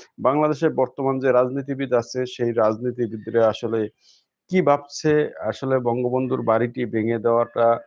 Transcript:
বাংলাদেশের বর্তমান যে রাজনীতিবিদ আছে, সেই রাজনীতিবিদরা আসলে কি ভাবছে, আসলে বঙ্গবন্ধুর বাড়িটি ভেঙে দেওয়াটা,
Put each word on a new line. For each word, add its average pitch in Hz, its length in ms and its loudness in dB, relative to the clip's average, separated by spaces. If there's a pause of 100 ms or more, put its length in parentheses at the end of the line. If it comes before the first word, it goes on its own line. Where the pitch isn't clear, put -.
(180)
বাংলাদেশের 151 520 2
বর্তমান 131 480 -2
যে 131 140 2
রাজনীতিবিদ 131 600 0
আছে, 123 340 0
সেই 120 260 -2
রাজনীতিবিদরা 113 960 0
আসলে 110 400 -2 (600)
কি 180 140 2
ভাবছে, 151 800 0
আসলে 131 380 -2
বঙ্গবন্ধুর 123 640 -2
বাড়িটি 120 420 0
ভেঙে 113 340 -2
দেওয়াটা, 117 680 2